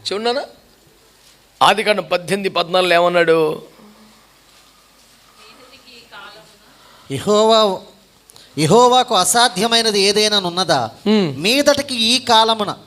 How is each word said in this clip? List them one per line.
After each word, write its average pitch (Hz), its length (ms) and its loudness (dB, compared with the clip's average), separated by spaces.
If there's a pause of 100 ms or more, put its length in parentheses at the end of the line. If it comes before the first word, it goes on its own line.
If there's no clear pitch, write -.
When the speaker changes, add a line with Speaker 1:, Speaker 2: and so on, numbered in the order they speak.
(120)
Speaker 1:
చూడన్నానా? 233 320 -4 (1160)
ఆదికాండం 202 420 0
పద్దెనిమిది 180 440 -4
పద్నాలుగులో 180 460 0
ఏమన్నాడు? 170 680 2 (3500)
Speaker 2:
యెహోవా, 208 720 2 (800)
యెహోవాకు 240 560 2
అసాధ్యమైనది 226 840 0
ఏదైనా 208 380 0
ఉన్నదా? 170 520 -4 (160)
Speaker 1:
హ్మ్. 190 320 0
Speaker 2:
మీదటికి 277 560 0
ఈ 233 240 -2
కాలమున 220 580 0 (100)